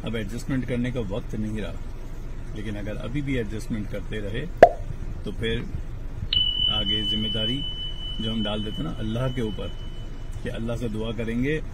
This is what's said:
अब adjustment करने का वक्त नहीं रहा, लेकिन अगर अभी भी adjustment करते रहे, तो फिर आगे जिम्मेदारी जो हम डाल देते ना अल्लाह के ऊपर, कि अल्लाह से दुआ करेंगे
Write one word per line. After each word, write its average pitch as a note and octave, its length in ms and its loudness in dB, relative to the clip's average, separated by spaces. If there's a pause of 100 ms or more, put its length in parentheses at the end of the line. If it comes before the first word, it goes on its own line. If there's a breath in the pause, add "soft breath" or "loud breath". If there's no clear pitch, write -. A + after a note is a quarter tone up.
अब A#2 120 0
adjustment A#2 520 0
करने B2 240 2
का B2 80 0
वक्त A2 340 -2
नहीं G#2+ 260 0
रहा, E2+ 140 -2 (800)
लेकिन G#2+ 220 -2
अगर G#2 200 -2
अभी B2+ 260 0
भी C3+ 140 2
adjustment G#2+ 540 -2
करते G#2 280 -2
रहे, G#2+ 280 -2 (800)
तो - 80 -2
फिर A2+ 280 0 (1080)
आगे G2+ 400 2
जिम्मेदारी G#2+ 520 0 (600)
जो A2+ 80 0
हम A2 120 2
डाल G#2 200 0
देते G#2+ 180 -2
ना A2 80 0
अल्लाह A2+ 380 0
के B2+ 140 0
ऊपर, G2 260 -2 (760)
कि A#2+ 60 -2
अल्लाह A2+ 280 -2
से A#2+ 120 0
दुआ A2 240 0
करेंगे A#2+ 500 2 (120)